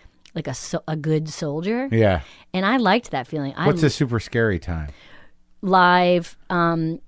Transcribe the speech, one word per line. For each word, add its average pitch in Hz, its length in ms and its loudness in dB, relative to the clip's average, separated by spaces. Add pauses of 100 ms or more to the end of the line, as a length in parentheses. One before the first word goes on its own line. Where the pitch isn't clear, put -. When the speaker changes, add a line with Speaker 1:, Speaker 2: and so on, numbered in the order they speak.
(340)
Speaker 1:
like 160 140 -8
a 127 60 -6
so-, - 340 -8
a 156 80 -4
good 156 320 -2
soldier. 175 640 -6
Speaker 2:
Yeah. 101 300 4 (320)
Speaker 1:
And 185 120 -2
I 233 120 2
liked 226 340 2
that 131 140 -4
feeling. 139 300 -6
I 165 100 0
Speaker 2:
What's 185 160 2
a 151 40 4
Speaker 1:
l- 135 40 4
Speaker 2:
super 120 300 0
scary 110 400 0
time? 78 300 -6 (720)
Speaker 1:
Live, 180 760 4 (120)
um, 165 580 0